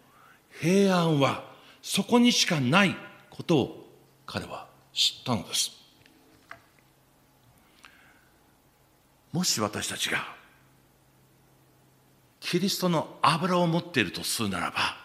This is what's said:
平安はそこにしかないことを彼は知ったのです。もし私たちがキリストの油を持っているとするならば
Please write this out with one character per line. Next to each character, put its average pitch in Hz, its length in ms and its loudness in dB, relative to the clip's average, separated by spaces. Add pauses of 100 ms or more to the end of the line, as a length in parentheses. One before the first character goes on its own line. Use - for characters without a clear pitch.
(600)
平 190 360 4
安 165 240 2
は 127 240 2 (380)
そ - 220 -4
こ 240 160 4
に 240 120 6
し - 140 2
か 165 140 0
な 151 260 4
い 170 100 0 (340)
こ - 140 -14
と - 160 4
を - 300 -2 (360)
彼 95 200 -8
は - 220 -14 (260)
知 - 280 -2
っ - 20 -20
た 120 120 -2
の 87 120 -6
で - 60 -8
す。 - 180 -2 (3500)
も 170 120 -2
し - 180 0
私 101 260 -4
た - 100 -8
ち - 120 -4
が - 300 -6 (2000)
キ - 200 -2
リ 190 100 0
ス - 100 -4
ト 180 100 0
の 160 320 -2
油 165 380 2
を 175 80 4
持 165 120 2
っ - 40 -2
て - 180 0
い 98 40 0
る 85 60 -6
と 85 120 -10
す - 200 -4
る 101 60 -2
な 92 100 -4
ら 80 120 -4
ば - 340 -4